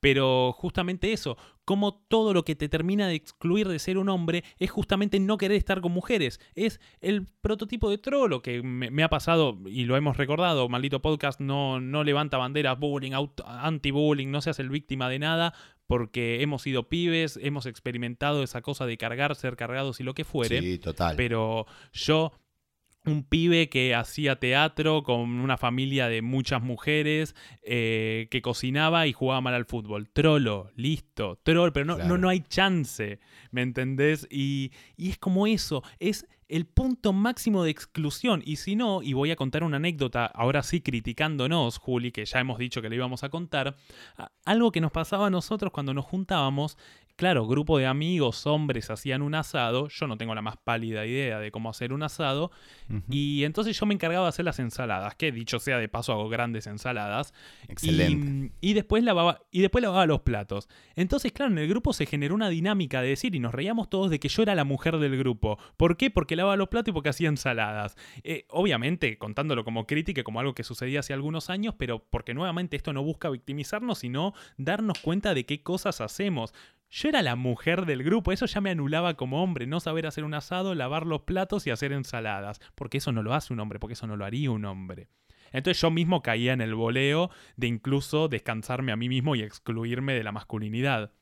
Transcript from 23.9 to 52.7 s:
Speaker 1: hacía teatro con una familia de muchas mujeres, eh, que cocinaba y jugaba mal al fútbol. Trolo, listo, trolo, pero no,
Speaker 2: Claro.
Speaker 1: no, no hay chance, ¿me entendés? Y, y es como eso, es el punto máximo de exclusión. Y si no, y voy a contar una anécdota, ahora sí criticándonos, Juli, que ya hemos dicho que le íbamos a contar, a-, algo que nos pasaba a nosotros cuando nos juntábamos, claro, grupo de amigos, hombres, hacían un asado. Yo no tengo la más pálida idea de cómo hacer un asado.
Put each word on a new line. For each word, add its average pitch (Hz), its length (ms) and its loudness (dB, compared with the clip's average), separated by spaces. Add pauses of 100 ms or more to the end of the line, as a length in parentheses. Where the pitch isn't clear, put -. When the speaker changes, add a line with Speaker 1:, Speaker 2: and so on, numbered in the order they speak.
Speaker 1:
hacía 135 400 0
teatro 151 680 2
con 120 360 0
una 127 180 0
familia 131 520 0
de 113 120 0
muchas 127 400 0
mujeres, 151 720 0 (300)
eh, 113 680 0
que 123 120 -2
cocinaba 151 680 2
y 131 60 0
jugaba 131 280 0
mal 127 140 0
al 120 100 0
fútbol. 107 440 -6
Trolo, 127 680 2
listo, 117 680 -4
trolo, 170 320 6
pero 143 120 0
no, 170 100 -2
Speaker 2:
Claro. 175 140 0
Speaker 1:
no, 180 80 4
no 185 120 4
hay 185 120 2
chance, 151 800 0 (320)
¿me 123 100 -2
entendés? 135 680 0
Y, 139 440 -2 (240)
y 175 120 -4
es - 80 -4
como 190 300 2
eso, 180 340 0 (160)
es 202 300 -2 (220)
el 160 180 0
punto 254 460 2
máximo 208 500 2
de 160 80 2
exclusión. 160 720 -2
Y 151 120 -4
si 196 180 -4
no, 208 260 0
y 131 120 -2
voy 143 180 2
a 165 60 0
contar 139 260 -2
una 151 140 0
anécdota, 139 480 0
ahora 131 360 2
sí 170 200 -2
criticándonos, 127 960 0
Juli, 123 340 -2
que 107 140 -6
ya 127 160 0
hemos 127 180 -2
dicho 123 220 -4
que 110 80 -6
le 117 80 -4
íbamos 127 260 -4
a 139 60 -6
contar, 139 460 -4 (420)
a-, - 120 -14 (160)
algo 226 280 6
que 165 80 2
nos 160 100 2
pasaba 196 360 0
a 196 40 2
nosotros 196 400 -2
cuando 139 220 -4
nos 139 120 -2
juntábamos, 151 720 0 (420)
claro, 165 260 4
grupo 147 320 4
de 131 80 4
amigos, 147 640 2
hombres, 147 420 0
hacían 131 320 -2
un 147 140 -2
asado. 135 540 0
Yo - 180 -4
no 110 100 -4
tengo 113 160 -4
la 110 80 -4
más 107 160 -6
pálida 113 480 -2
idea 123 340 -2
de 107 120 -8
cómo 113 180 -6
hacer 120 240 -6
un 147 80 -4
asado. 151 480 -2 (400)